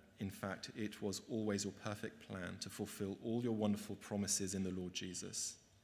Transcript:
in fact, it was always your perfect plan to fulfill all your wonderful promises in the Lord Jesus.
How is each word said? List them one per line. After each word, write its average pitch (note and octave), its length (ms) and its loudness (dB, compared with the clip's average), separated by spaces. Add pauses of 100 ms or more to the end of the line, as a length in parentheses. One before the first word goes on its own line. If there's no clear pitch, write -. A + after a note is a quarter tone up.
(200)
in G2 100 0
fact, - 460 -4
it G#2+ 260 -4
was G2 280 0
always G#2+ 340 4
your G2 80 0 (120)
perfect - 440 -4
plan F#2 320 -4
to - 80 -4
fulfill G2+ 560 -2
all A#2+ 180 4
your A#2 120 4
wonderful G#2 420 4
promises G2+ 580 2
in F#2+ 80 4
the F#2+ 80 2
Lord F2+ 220 -2
Jesus. F#2 640 -2 (300)